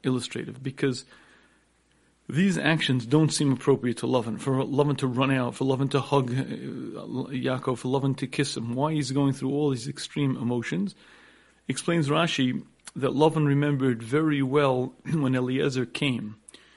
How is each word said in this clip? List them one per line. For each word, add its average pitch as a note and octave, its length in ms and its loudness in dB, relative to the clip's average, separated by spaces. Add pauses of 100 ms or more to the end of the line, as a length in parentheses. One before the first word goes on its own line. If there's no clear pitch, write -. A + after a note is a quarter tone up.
illustrative, B2+ 600 -4
because C3 420 -2 (1200)
these F3 300 2
actions C#3+ 480 2
don't D3 240 4
seem C#3+ 220 2
appropriate A#2+ 460 0
to A#2+ 80 -4
Lavan, A#2 320 0
for C3+ 180 -2
Lavan C3+ 420 2
to C#3 80 -2
run B2+ 240 0
out, B2+ 240 0
for C3+ 100 -4
Lavan C3+ 260 0
to C#3 100 2
hug, B2+ 300 2
uh, B2+ 1040 -6
Yaakov, B2+ 460 -2
for C3 100 -6
Lavan C3+ 300 2
to C3+ 80 -4
kiss - 300 -2
him. A#2+ 180 -4
Why D3 180 0
he's C#3 200 -2
going C#3 200 4
through C3+ 180 -4
all D3 200 0
these B2 180 -4
extreme C#3 480 -4
emotions? B2 580 -2 (760)
Explains D#3 400 0
Rashi C#3+ 540 0 (340)
that C3 160 0
Lavan D3+ 340 4
remembered C#3 560 2
very C#3+ 400 0
well C3 500 2 (120)
<clears throat> - 80 -6
when C3+ 220 2
Eliezer B2+ 520 0
came. A#2 500 -2 (400)